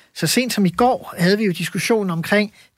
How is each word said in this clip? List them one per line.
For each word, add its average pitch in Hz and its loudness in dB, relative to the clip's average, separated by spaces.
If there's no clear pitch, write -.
så 165 -2
sent 240 0
som 202 2
i 170 2
går - 0
havde 190 4
vi 220 0
jo 190 2
diskussionen 190 -2
omkring 202 -2